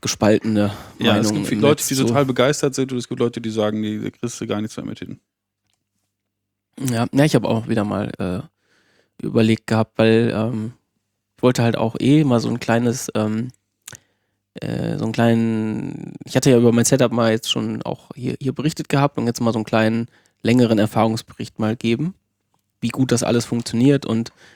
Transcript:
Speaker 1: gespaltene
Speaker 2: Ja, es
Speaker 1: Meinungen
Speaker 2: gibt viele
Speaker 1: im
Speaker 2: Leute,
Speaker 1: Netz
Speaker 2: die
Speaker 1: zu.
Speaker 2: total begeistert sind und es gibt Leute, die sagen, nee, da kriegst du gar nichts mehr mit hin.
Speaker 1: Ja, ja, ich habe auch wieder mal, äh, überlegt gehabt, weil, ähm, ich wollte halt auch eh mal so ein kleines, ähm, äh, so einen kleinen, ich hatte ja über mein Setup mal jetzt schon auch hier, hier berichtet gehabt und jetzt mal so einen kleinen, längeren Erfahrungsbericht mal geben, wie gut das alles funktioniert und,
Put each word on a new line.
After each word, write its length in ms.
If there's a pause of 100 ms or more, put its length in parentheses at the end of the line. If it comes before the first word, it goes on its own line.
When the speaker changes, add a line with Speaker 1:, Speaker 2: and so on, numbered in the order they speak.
Speaker 1:
gespaltene 680 (280)
Speaker 2:
Ja, 180
es 100
Speaker 1:
Meinungen 80
Speaker 2:
gibt 120
viele 120
Speaker 1:
im 20
Speaker 2:
Leute, 200
Speaker 1:
Netz 60
Speaker 2:
die 80
Speaker 1:
zu. 100
Speaker 2:
total 200
begeistert 500
sind 160
und 80
es 80
gibt 120
Leute, 220
die 80
sagen, 300
nee, 180
da 140
kriegst 300
du 40
gar 160
nichts 160
mehr 80
mit 140
hin. 200 (1600)
Speaker 1:
Ja, 320
ja, 140
ich 80
habe 140
auch 200
wieder 160
mal, 360
äh, 1080
überlegt 400
gehabt, 320
weil, 380
ähm, 380 (600)
ich 60
wollte 220
halt 140
auch 220
eh 240
mal 160
so 100
ein 100
kleines, 560
ähm, 340 (1040)
äh, 420
so 60
einen 100
kleinen, 1000 (120)
ich 100
hatte 140
ja 80
über 140
mein 140
Setup 260
mal 200
jetzt 200
schon 320
auch 320
hier, 260
hier 120
berichtet 360
gehabt 300
und 80
jetzt 140
mal 120
so 60
einen 60
kleinen, 420 (340)
längeren 380
Erfahrungsbericht 800
mal 160
geben, 400 (680)
wie 80
gut 220
das 100
alles 240
funktioniert 640
und, 240 (240)